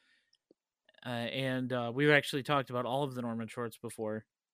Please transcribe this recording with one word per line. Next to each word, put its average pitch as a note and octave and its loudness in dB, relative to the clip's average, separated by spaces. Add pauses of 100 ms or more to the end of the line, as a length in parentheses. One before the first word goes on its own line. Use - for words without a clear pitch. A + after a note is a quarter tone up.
(1040)
uh, B2 -6
and, B2+ -2
uh, A#2+ 0
we've C#3+ 6
actually C#3 4
talked C#3 2
about B2 0
all C3+ 0
of C3+ -4
the B2 -4
Norman A2+ -4
shorts A#2 -6
before, A2 -6 (300)